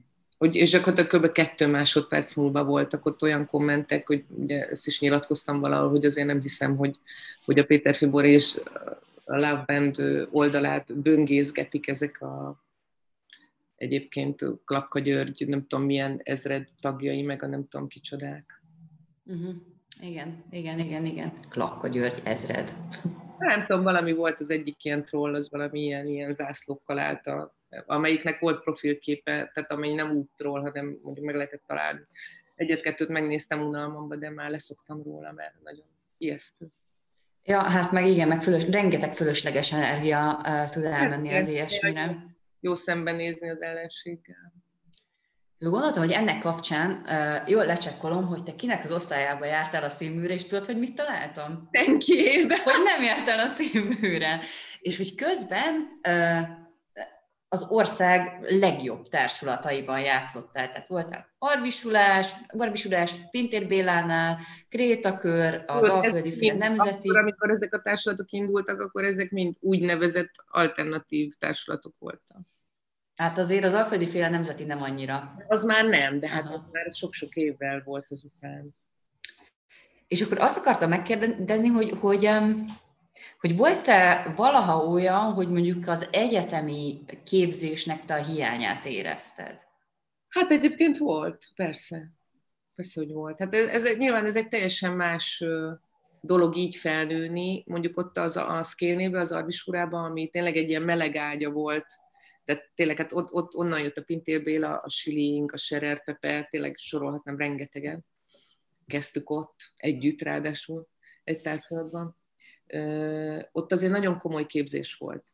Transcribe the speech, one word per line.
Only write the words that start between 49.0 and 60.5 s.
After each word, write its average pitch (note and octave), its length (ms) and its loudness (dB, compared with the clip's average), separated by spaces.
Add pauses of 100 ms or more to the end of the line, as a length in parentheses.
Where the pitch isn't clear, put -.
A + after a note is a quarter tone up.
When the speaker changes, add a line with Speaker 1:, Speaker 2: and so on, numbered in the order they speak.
Speaker 2:
jártál D#3 380 -2
a C#3+ 60 -2
színműre, E3+ 440 -4
és F3 120 -6
tudod, G3 200 -4
hogy A#3 140 -4
mit - 160 -4
találtam? E3 760 -6
Speaker 1:
Senki, C#4+ 760 6
de D#4+ 160 2
Speaker 2:
Hogy C4+ 200 6
nem E4+ 200 4
jártál A3+ 360 2
a A#3 80 2
színműre. G3+ 920 0 (400)
És - 180 -4
hogy F#3 180 -6
közben, D4+ 840 -2
ö, E3+ 380 2 (1120)
az F3+ 200 -2
ország F3+ 720 4
legjobb D3 640 0
társulataiban C3+ 920 -2
játszottál. C3+ 680 -2